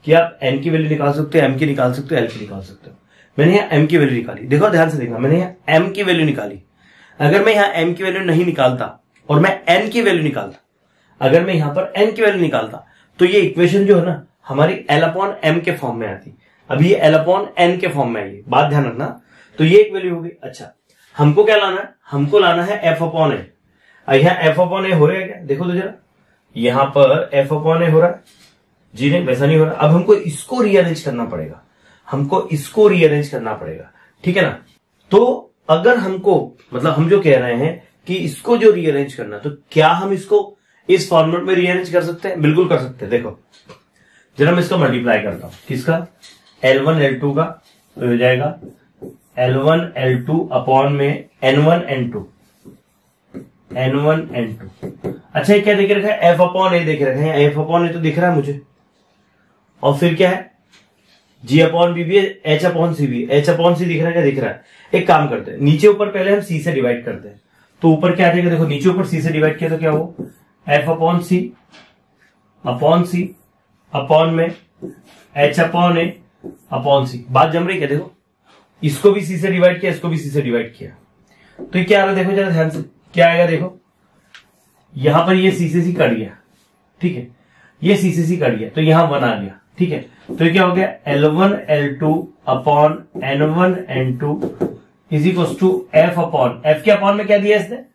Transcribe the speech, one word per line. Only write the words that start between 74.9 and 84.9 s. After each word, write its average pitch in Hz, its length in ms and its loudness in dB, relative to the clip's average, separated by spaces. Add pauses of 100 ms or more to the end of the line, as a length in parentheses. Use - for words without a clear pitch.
H 143 260 0
upon 175 360 0
A 165 80 0 (720)
upon 131 320 0
C। 123 120 -10 (120)
बात 156 220 2
जम 170 160 -2
रही 185 100 -4
क्या? 139 100 -4
देखो, 156 220 -6 (720)
इसको 151 300 4
भी 202 80 -2
C 175 160 -6
से 175 140 -2
divide 175 300 2
किया, 180 120 -2
इसको - 160 -8
भी 160 100 -4
C 143 120 -8
से 139 120 -2
divide 117 320 -4
किया, - 160 -20 (680)
तो - 200 -4
ये 180 60 0
क्या 202 180 4
आ - 20 2
रहा 196 100 0
है? 180 100 -2
देखो 196 120 -2
जरा 190 140 0
ध्यान 160 200 0
से, - 120 -10 (320)
क्या 170 140 6
आएगा? 170 180 2
देखो, 160 260 -4 (1200)